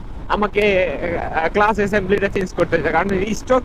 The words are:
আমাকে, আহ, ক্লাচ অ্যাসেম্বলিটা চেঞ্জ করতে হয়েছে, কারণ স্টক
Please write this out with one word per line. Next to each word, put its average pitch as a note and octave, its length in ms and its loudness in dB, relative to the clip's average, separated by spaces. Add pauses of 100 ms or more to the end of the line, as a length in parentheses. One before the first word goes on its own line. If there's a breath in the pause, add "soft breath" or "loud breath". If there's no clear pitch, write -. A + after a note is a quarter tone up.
(280)
আমাকে, G3+ 600 2
আহ, D#3+ 600 -2
ক্লাচ G#3 260 2
অ্যাসেম্বলিটা G3+ 520 0
চেঞ্জ F#3+ 260 -4
করতে E3 220 0
হয়েছে, D#3 160 0
কারণ F#3+ 420 0
স্টক B3+ 320 2